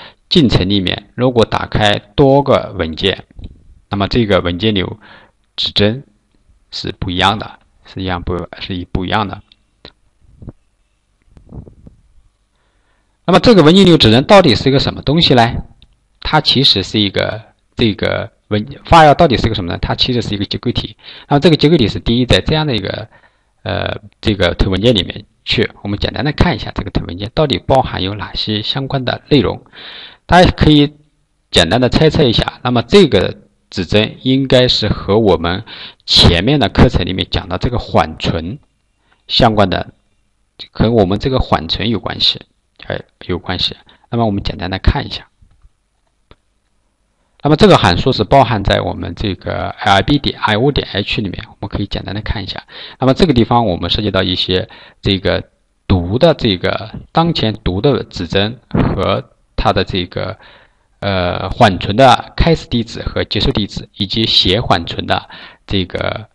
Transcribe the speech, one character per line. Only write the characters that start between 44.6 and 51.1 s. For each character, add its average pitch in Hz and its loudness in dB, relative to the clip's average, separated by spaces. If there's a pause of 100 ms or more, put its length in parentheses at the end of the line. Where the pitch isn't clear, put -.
的 92 -6
看 - 0
一 104 -12
下。 - -14 (2250)
那 143 0
么 156 2
这 208 4
个 160 8
函 87 2
数 - 0
是 110 0
包 135 4
含 110 -2
在 101 0
我 92 -4
们 87 -10
这 95 -6
个 92 -8
L - -2
I 98 4
B 143 0
点 - -4
I 107 0
O 127 2
点 - -4
H 104 -4